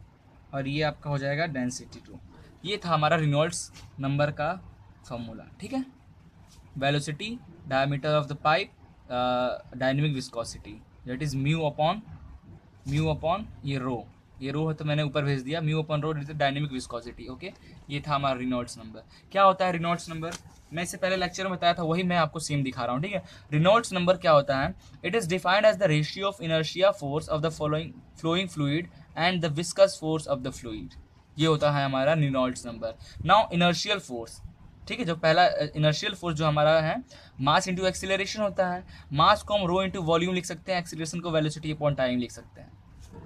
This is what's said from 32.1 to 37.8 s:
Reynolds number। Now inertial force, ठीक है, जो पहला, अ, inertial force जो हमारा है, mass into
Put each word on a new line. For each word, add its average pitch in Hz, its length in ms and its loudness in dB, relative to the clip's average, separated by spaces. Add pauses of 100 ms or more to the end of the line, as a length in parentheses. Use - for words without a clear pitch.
Reynolds 131 540 0
number। 117 280 -8 (280)
Now 196 300 6
inertial 175 480 2 (100)
force, 117 320 -10 (460)
ठीक 220 100 -6
है, 240 60 -4
जो 165 120 -2
पहला, 165 280 6
अ, 151 280 2
inertial 151 400 2
force 175 200 -4
जो 156 140 0
हमारा 151 340 6
है, 160 240 -2 (380)
mass 170 260 4
into 185 140 -2